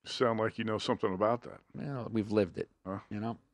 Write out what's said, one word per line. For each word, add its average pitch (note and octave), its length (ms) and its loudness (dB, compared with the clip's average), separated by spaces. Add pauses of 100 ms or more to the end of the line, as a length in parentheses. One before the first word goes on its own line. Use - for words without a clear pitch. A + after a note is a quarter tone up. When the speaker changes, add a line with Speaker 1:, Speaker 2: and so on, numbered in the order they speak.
Speaker 1:
Sound A2+ 340 2
like A2 200 0
you A2+ 60 -2
know A2 140 0
something G#2+ 340 0
about G#2+ 300 2
that. - 180 -14 (140)
Speaker 2:
Well, C3+ 380 -6
we've A2 180 0
lived G2+ 280 4
it, F2+ 100 -4 (180)
Speaker 1:
Huh? F#2+ 120 -6 (120)
Speaker 2:
you G#2 100 -6
know? A2+ 160 -4 (180)